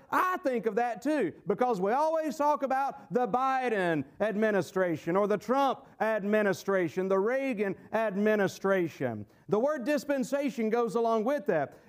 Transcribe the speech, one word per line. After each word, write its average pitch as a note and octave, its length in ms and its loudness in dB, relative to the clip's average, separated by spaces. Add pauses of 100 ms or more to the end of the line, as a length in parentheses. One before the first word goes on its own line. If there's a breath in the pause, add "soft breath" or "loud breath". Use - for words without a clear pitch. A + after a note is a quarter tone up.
I F4+ 280 2
think B3+ 300 -2
of G#3 80 -2
that, A#3+ 260 -2
too, C4+ 320 0 (120)
because G#3 360 0
we G3 100 0
always D#4 460 0
talk D4 260 0
about C4 500 -4
the B3 140 0
Biden A3 760 0 (160)
administration F#3+ 960 0
or G#3 100 2
the G3+ 100 2
Trump C4 480 0 (140 loud breath)
administration, G3 1080 0
the F#3+ 100 4
Reagan G#3+ 560 0 (160 loud breath)
administration. F#3+ 1300 0 (240 soft breath)
The G3 100 2
word C#4+ 240 -2
dispensation C4+ 840 -2
goes A#3 260 0
along A3+ 300 0
with C#4 220 -2
that. E3+ 300 0 (120)